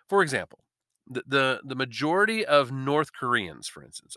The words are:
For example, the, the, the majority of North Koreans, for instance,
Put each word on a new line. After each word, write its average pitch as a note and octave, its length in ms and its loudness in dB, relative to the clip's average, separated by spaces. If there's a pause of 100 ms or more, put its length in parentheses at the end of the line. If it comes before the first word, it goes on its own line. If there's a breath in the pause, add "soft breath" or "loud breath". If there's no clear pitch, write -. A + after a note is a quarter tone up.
For G3 140 4
example, C3 380 -2 (480)
the, B2+ 180 -8
the, C3 380 2
the C3+ 100 -8
majority D#3 720 0
of C#3 240 4
North C#3+ 420 0
Koreans, G#2 540 -2
for - 160 -14
instance, - 340 -20